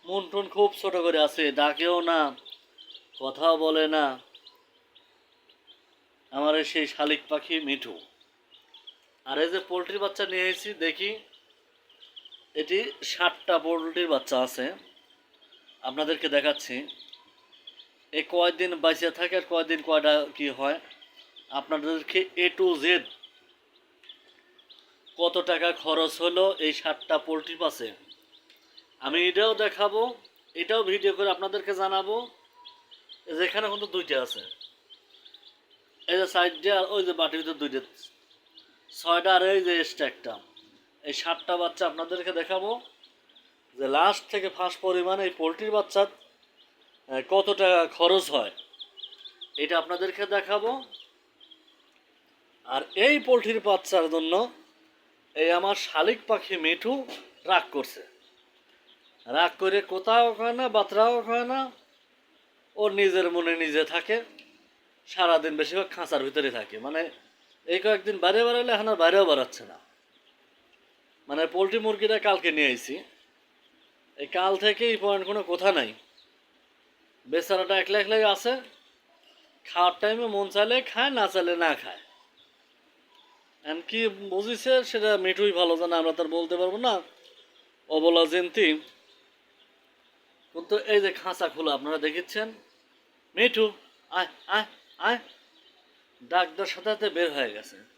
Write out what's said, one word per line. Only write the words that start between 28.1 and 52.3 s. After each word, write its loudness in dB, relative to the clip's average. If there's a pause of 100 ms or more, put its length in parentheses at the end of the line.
আমি -2 (100)
এটাও 2
দেখাবো, 0 (400)
এটাও 0
ভিডিও 2
করে 0
আপনাদেরকে -4
জানাবো। -2 (960)
এই -8
যে 2
এখানে -2
কিন্তু -6
দুইটা -2
আছে, -8 (1700)
এই 2
যে 0
সাইডটা 0
আর 0 (100)
ওই 0
যে -2
বাটির -2
ভিতর -8
দুইটা, -4 (1160)
ছয়টা 2
আর 6
এই 4
যে 2
এক্সট্রা -2
একটা, -10 (720)
এই -8
সাতটা -4
বাচ্চা -2
আপনাদেরকে -6
দেখাবো -4 (1000)
যে -4
লাস্ট 2 (100)
থেকে -2
ফার্স্ট -6
পরিমাণে 0
এই 0
পোল্ট্রির -4
বাচ্চার, 2
আহ, -14
কত 4 (120)
টাকা 4
খরচ 2
হয়, -2 (1080)
এটা -2
আপনাদেরকে -4
দেখাবো। -2 (1900)